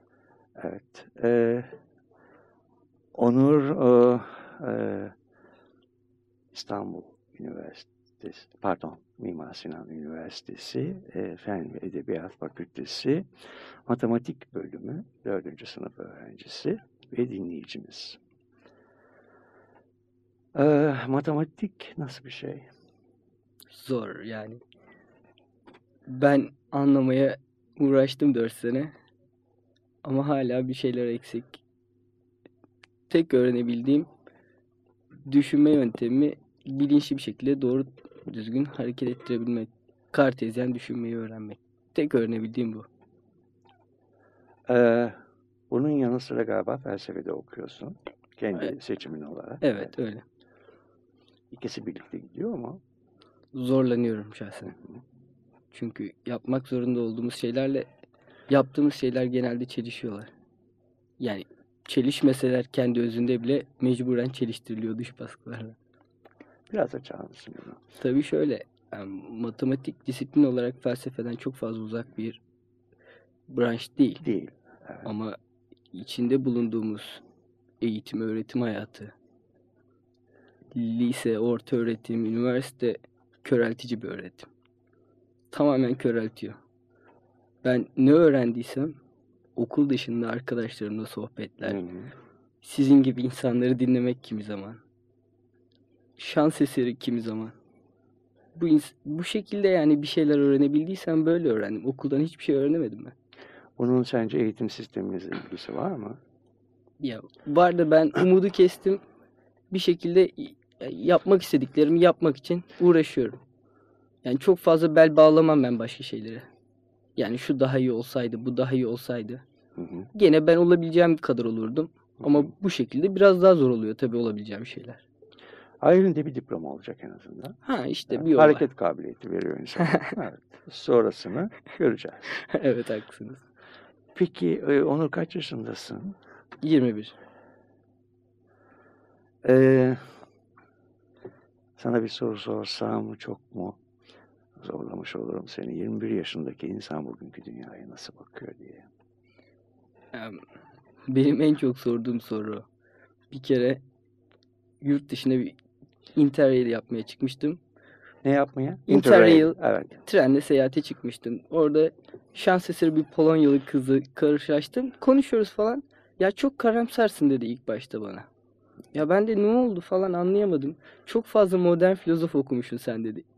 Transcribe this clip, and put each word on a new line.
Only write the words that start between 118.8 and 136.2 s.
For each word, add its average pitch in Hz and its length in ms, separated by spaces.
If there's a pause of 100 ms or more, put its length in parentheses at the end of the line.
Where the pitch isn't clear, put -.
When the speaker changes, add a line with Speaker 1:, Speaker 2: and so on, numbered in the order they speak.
Speaker 2:
olsaydı. 120 560 (320)
Speaker 1:
Hı - 60
hı. 87 260 (100)
Speaker 2:
Gene 156 300
ben 165 100
olabileceğim 170 600
kadar 123 280
olurdum. 113 460 (280)
Speaker 1:
Hı - 60
Speaker 2:
Ama 147 140
Speaker 1:
hı. 147 80 (160)
Speaker 2:
bu 196 80
şekilde 170 440
biraz 185 280
daha 185 120
zor 139 160
oluyor 110 240
tabii 117 220
olabileceğim 110 500
şeyler. - 400 (760)
Speaker 1:
Ayrıca 165 460
bir 135 80
diploma 127 380
olacak - 280
en - 100
azından. - 500
Speaker 2:
Ha, 190 260
işte - 280
Speaker 1:
Evet, 147 120
Speaker 2:
bir 165 40
yol 143 80
var. 151 80
Speaker 1:
hareket 139 300
kabiliyeti - 540
veriyor 87 300
insana. - 280 (140)
Speaker 2:
<laughs> - 140
Speaker 1:
Evet. 117 220 (320)
Sonrasını 117 800 (280)
göreceğiz. - 400 (180)
Speaker 2:
<laughs> - 260
Evet, 120 280
haklısınız. 110 460 (800)
Speaker 1:
Peki, 170 540
e, 143 140
Onur 147 280
kaç 170 260
yaşındasın? 143 800 (480)